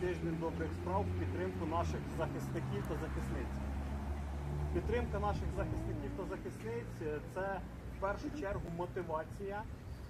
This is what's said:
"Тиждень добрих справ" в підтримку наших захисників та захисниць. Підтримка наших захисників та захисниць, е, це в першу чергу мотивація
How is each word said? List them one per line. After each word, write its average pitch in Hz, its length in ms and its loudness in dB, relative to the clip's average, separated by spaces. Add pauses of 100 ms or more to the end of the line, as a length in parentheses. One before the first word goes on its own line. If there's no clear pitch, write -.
"Тиждень 165 400 2
добрих 165 320 2
справ" 196 280 2
в - 180 2
підтримку - 460 0
наших 165 360 2 (160)
захисників 165 720 0
та 160 140 0
захисниць. - 540 0 (1160)
Підтримка 226 460 4
наших 202 380 2
захисників - 600 0
та 190 80 0
захисниць, 214 760 -4
е, 151 180 0 (140)
це 190 280 0 (360)
в - 40 -6
першу 202 260 2 (120)
чергу 196 280 0 (100)
мотивація 180 840 0 (460)